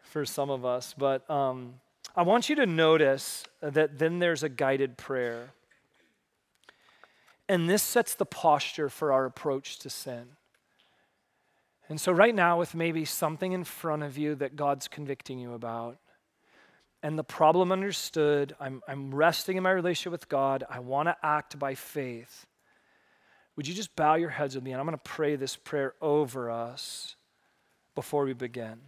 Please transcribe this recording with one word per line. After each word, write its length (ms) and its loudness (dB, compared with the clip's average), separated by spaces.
For 160 -2
some 240 -2
of 160 -4
us. 320 -2
But, 320 0
um, 460 -2
I 80 4
want 260 4
you 60 2
to 100 4
notice 800 4
that 380 0
then 180 2
there's 240 2
a 80 -2
guided 480 0
prayer. 540 -6
And 220 2
this 140 4
sets 320 2
the 100 0
posture 640 2
for 240 0
our 120 4
approach 540 -4
to 120 -14
sin. 340 -10
And 120 -6
so 100 2
right 220 8
now, 240 6
with 160 0
maybe 320 0
something 460 -2
in 120 -4
front 380 -4
of 160 -8
you 180 0
that 200 -4
God's 320 0
convicting 520 -10
you 140 -10
about, 440 -8
and 160 -4
the 40 -6
problem 480 6
understood, 880 0
I'm, 280 -10
I'm 260 -8
resting 420 2
in 80 -2
my 80 4
relationship 400 0
with 160 -10
God, 420 0
I 100 -10
wanna 420 0
act 380 -2
by 160 -4
faith. 720 -10
Would 120 -6
you 80 -6
just 200 -10
bow 200 4
your 160 0
heads 240 -4
with 80 -6
me, 80 -8
and 100 -4
I'm 60 -4
gonna 100 -4
pray 380 -2
this 200 -6
prayer 460 -4
over 480 0
us 680 -10
before 320 -2
we 80 -4
begin. 540 -10